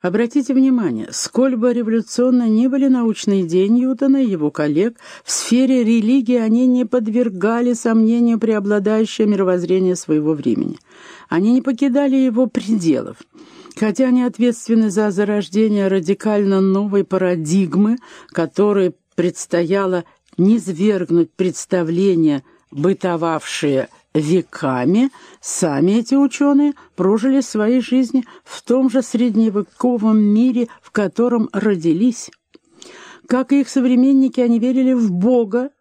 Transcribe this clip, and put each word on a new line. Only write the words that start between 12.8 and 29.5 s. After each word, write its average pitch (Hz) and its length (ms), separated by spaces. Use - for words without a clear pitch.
Хотя 214 300
они 254 160
ответственны 226 680
за 214 200
зарождение 202 760
радикально 196 720
новой 196 460
парадигмы, 185 920
которой 185 680
предстояло 175 920
низвергнуть 180 960
представления, 170 1120
бытовавшие 160 1160
веками, 156 1000
сами 160 580
эти 233 160
учёные 285 580
прожили 220 460
свои 226 400
жизни 254 440
в - 180
том 262 280
же 247 120
средневековом 220 1160